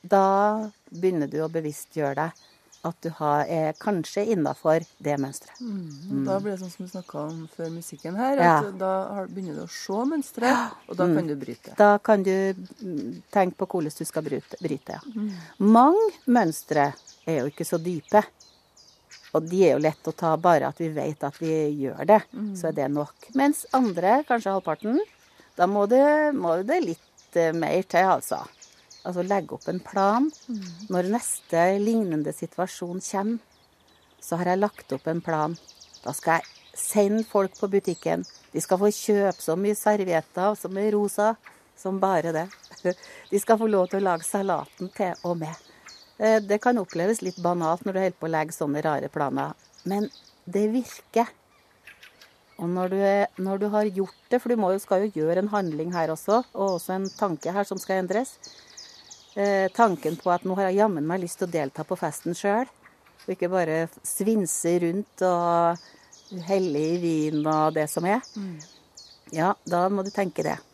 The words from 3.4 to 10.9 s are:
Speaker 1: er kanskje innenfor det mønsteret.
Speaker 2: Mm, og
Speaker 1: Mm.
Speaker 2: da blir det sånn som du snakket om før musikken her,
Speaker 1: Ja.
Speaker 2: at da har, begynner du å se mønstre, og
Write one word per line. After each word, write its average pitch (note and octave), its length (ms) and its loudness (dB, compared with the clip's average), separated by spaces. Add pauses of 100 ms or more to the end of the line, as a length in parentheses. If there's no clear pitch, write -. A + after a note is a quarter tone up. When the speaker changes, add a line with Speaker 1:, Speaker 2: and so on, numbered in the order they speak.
Speaker 1:
er D#3 320 -2
kanskje G3+ 460 -2 (100)
innenfor D#3+ 520 0 (160)
det D3 200 -2
mønsteret. - 400 -10
Speaker 2:
Mm, G3 280 -8 (200)
og - 60 -6
Speaker 1:
Mm. C3+ 100 -2
Speaker 2:
da G3 140 0
blir G3+ 120 -6
det F#3 100 -8
sånn F3+ 100 -12
som F#3 140 -12
du F3+ 60 -16
snakket F3+ 240 -14
om D#3+ 320 -8 (100)
før E3 120 -8
musikken E3 480 -12
her, C4 200 0
Speaker 1:
Ja. E3+ 220 6
Speaker 2:
at G3 200 -4
da F#3+ 140 -2 (200)
har, F#3+ 140 -8
begynner F3+ 280 -10
du - 60 -10
å E3+ 80 -12
se - 240 -10
mønstre, B3+ 760 -2 (180)
og F3 80 -10